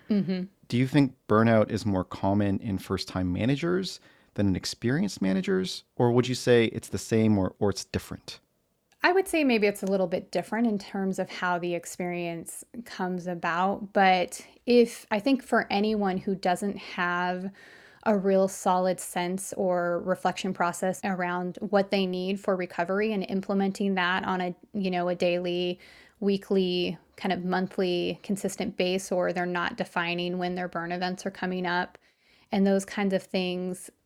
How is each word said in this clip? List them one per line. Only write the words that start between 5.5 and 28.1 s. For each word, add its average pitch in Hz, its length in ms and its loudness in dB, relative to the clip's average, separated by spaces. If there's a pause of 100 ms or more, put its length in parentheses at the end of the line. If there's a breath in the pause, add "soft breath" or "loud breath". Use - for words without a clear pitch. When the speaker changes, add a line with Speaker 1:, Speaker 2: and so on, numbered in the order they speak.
Speaker 2:
Or 120 160 4
would 123 140 4
you 127 80 -2
say 120 320 6
it's - 220 -6
the - 80 -4
same 110 400 4
or, 92 220 0
or 104 100 2
it's - 160 -2
different? - 560 -8 (600)
Speaker 1:
I 330 100 6
would 381 160 2
say 320 160 2
maybe 226 220 4
it's 202 160 0
a 196 40 -2
little 190 200 2
bit - 260 -6
different 214 340 0
in 208 120 0
terms 190 400 -4
of 185 120 -4
how 180 280 -2
the 175 160 -2
experience 170 880 -6 (200)
comes 185 420 -6
about. 180 680 -2
But 185 480 4 (240)
if, 240 460 4
I 214 100 0
think 262 220 2
for - 280 0
anyone 202 460 2
who 196 180 -2
doesn't 190 440 -2
have 180 720 -2 (540 loud breath)
a 220 120 4
real 190 320 4
solid 185 500 0
sense 180 580 -6
or 175 440 0
reflection 185 520 -2
process 180 520 -2
around 180 560 -2
what 202 300 2
they 196 160 2
need 185 340 -4
for 196 160 0
recovery 185 560 -2
and 190 160 -2
implementing 196 680 0
that 180 280 0
on 185 160 -2
a, 180 140 -4 (180)
you 190 180 -2
know, 180 180 0
a 180 60 0
daily, 180 640 0 (420 loud breath)
weekly, 185 760 0 (200)
kind 190 160 -2
of 175 120 -4
monthly, 180 800 -2